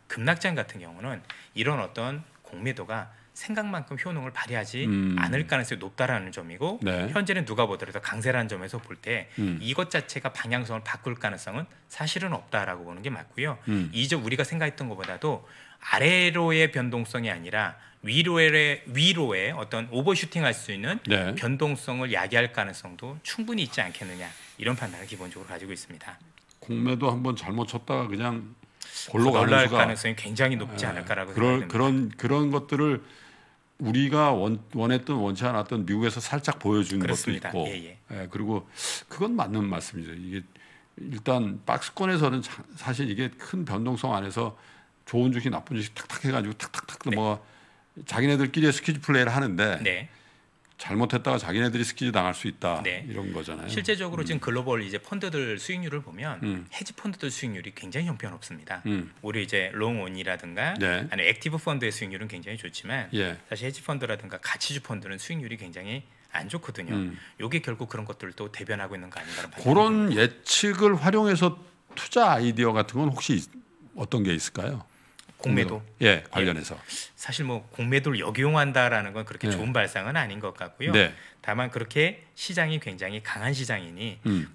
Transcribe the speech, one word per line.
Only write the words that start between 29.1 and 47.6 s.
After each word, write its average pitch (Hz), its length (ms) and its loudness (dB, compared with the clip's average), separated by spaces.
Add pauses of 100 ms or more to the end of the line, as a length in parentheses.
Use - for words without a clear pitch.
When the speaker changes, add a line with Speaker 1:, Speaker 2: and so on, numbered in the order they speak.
Speaker 2:
골로 113 160 6
Speaker 1:
더 135 60 6
Speaker 2:
가는 107 160 6
Speaker 1:
올라갈 131 200 8
Speaker 2:
수가 117 100 2
Speaker 1:
가능성이 113 380 2
굉장히 123 400 0
높지 107 300 -4
Speaker 2:
예. - 40 0
Speaker 1:
않을까라고 95 440 -4
Speaker 2:
그런, 127 260 6
Speaker 1:
생각됩니다. 90 120 -6
Speaker 2:
그런, 131 440 4
그런 143 340 2
것들을 143 520 2 (760)
우리가 139 540 4
원-, 110 300 2 (100)
원했든 127 440 2
원치 101 280 0
않았든 113 400 0
미국에서 107 360 2
살짝 143 380 0
보여준 101 420 2
Speaker 1:
그렇습니다. - 500 0
Speaker 2:
것도 82 160 -2
있고. 98 100 -4
Speaker 1:
예, 85 80 -10
예. 87 140 -16 (240)
Speaker 2:
예, 90 80 -8
그리고 104 360 -2 (420)
그건 220 280 0
맞는 107 320 0
말씀이죠. 82 460 -6
이게 92 280 -8 (540)
일단 117 720 0
박스권에서는 151 720 2
자-, - 220 -10 (120)
사실 131 360 -2
이게 120 260 -2
큰 185 300 -6
변동성 117 480 0
안에서 101 420 -2 (480)
좋은 123 260 4
주식, 120 200 2
나쁜 - 260 -4
주식 107 180 -4
탁탁 - 300 -8
해가지고 120 300 0
탁탁탁 - 500 -10
Speaker 1:
네. 110 120 2
Speaker 2:
넘어가 107 260 0 (640)